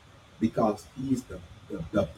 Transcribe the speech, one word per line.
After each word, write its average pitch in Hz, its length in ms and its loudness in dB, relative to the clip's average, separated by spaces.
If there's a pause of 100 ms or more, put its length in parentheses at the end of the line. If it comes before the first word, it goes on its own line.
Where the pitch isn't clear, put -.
(400)
because 110 460 2 (100)
he's 131 280 0
the, 90 160 -14 (300)
the, 104 120 -6 (100)
the 101 100 4 (160)